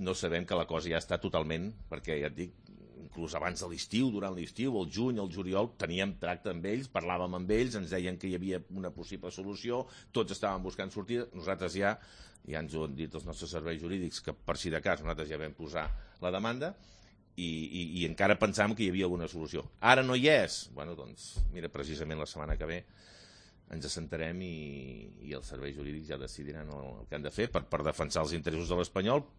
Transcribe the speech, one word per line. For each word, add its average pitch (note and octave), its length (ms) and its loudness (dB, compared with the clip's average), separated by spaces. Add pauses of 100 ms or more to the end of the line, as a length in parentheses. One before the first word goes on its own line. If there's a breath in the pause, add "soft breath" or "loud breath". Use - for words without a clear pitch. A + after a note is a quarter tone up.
no F#2 120 2
sabem E2+ 320 2
que F#2+ 100 2
la E2 100 2
cosa - 240 0
ja E2 80 4
està F2 240 0
totalment, E2 480 2 (200)
perquè D#2 280 -2
ja D2+ 120 0
et - 40 -12
dic, F2 200 -6 (540)
inclús E2 260 -6
abans E2 240 -2
de F#2 120 -4
l'estiu, A2+ 420 2
durant G2 220 -2
l'estiu, A#2 440 -2
el F2 140 -2
juny, A#2 260 2
el G2 140 -2
juliol, F#2+ 380 2 (100)
teníem F#2 400 2
tracte F2 320 -2
amb E2+ 160 -4
ells, B2+ 240 0
parlàvem F2+ 420 0
amb F2+ 160 0
ells, A#2+ 240 4
ens F2+ 160 -2
deien F2+ 280 0
que F#2+ 100 -2
hi F2+ 80 0
havia F#2 320 0
una F#2 260 -4
possible F2+ 380 -8
solució, A2+ 520 -2 (300 loud breath)
tots G2 200 2
estàvem F#2+ 280 0
buscant F#2 300 -4
sortida, A#2 400 0
nosaltres F2 420 0
ja, G2+ 200 4 (520 loud breath)
ja D#2 140 -2
ens D#2 140 -4
ho D#2 100 0
han C#2 100 -4
dit D#2 180 -4
els D#2+ 140 -6
nostres D#2+ 240 -6
serveis E2 300 -2
jurídics, F2 420 -2
que D2+ 100 -2
per - 240 -2
si F2 160 -2
de D#2 80 2
cas E2 220 2
nosaltres D#2 280 -2
ja D2+ 100 -2
vam D#2 160 -6
posar D#2 320 -2 (340 loud breath)
la F2+ 80 2
demanda, A#2+ 420 0 (680 loud breath)
i, F2 100 0
i, D#2+ 340 -2 (180)
i E2+ 60 2
encara G2 320 6
pensàvem G#2 360 4
que A2+ 100 0
hi F#2+ 60 6
havia F#2 160 4
alguna E2+ 240 0
solució. D#2 320 -4 (160)
Ara C3 240 10
no B2+ 140 2
hi B2+ 100 6
és. B2+ 380 6 (100)
Bueno, D#2 220 -6
doncs, - 400 -12 (160)
mira, E2+ 180 -4
precisament D#2 480 -4
la D2+ 80 -2
setmana D#2 320 -2
que D#2+ 80 -2
ve F2 120 -2 (880 loud breath)
ens D#2 160 -6
assentarem E2 560 -4
i, F2+ 140 -6 (720)
i C#2+ 80 -4
els C2 100 -10
serveis C2+ 300 -6
jurídics D2 320 -6
ja D2 80 -4
decidiran D2 560 -8
el, C#2 140 -8 (160)
el - 40 -16
que - 80 -6
han D2+ 80 -4
de C#2+ 80 -2
fer A2+ 220 0
per, E2 160 4
per D2 160 0
defensar D#2 400 2
els D2+ 100 -2
interessos E2 360 0
de F2 80 4
l'Espanyol G#2 440 4 (160)